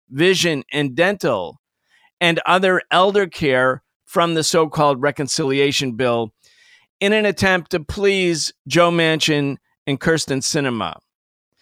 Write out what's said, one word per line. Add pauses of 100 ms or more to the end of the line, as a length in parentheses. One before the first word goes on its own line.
(100)
vision,
and
dental, (640)
and
other
elder
care (220)
from
the
so-called
reconciliation
bill (640)
in
an
attempt
to
please (160)
Joe
Manchin (300)
and
Kyrsten
Sinema. (640)